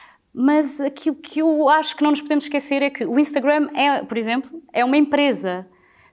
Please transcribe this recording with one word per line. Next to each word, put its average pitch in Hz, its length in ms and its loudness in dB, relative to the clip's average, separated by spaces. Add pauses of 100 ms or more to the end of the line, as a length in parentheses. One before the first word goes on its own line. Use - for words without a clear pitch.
(340)
mas 285 460 0
aquilo 277 360 -4
que - 240 -10
eu 311 300 2
acho 311 260 2
que - 80 -2
não 294 80 4
nos 294 100 0
podemos 294 240 -2
esquecer 285 360 -2
é 277 80 2
que 262 160 -6
o 240 140 0
Instagram 294 560 2
é, 277 280 0
por 214 140 -8
exemplo, 233 440 -4 (100)
é 240 140 0
uma 262 120 2
empresa. 285 720 0 (460)